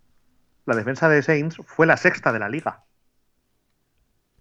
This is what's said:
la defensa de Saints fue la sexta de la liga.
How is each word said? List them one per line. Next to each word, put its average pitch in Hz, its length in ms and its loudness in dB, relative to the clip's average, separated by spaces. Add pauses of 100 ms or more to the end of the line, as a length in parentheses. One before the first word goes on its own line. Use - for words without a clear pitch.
(680)
la 120 100 0
defensa 131 320 0
de 147 140 4
Saints 156 420 -2
fue - 220 0
la 160 100 4
sexta 175 360 0
de 113 60 -2
la 104 100 -6
liga. - 360 -8 (1600)